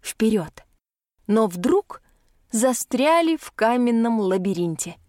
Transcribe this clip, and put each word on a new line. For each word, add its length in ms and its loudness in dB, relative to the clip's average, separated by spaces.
вперед. 600 -2
Но 180 2
вдруг 560 -2
застряли 840 0
в 140 -16
каменном 680 0
лабиринте. 800 -2